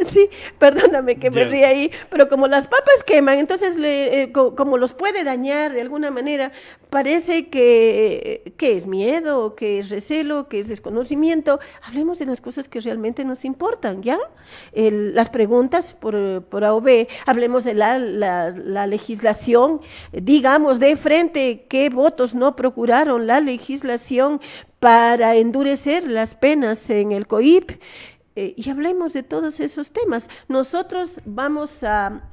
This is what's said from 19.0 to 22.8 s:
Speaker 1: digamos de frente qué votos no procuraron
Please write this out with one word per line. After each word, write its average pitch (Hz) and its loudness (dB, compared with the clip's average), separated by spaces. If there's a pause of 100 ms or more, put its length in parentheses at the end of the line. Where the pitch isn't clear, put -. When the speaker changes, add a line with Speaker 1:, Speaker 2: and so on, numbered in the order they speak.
Speaker 1:
digamos 269 2
de 277 6
frente 302 0
qué 269 0
votos 254 0
no 254 0
procuraron 240 0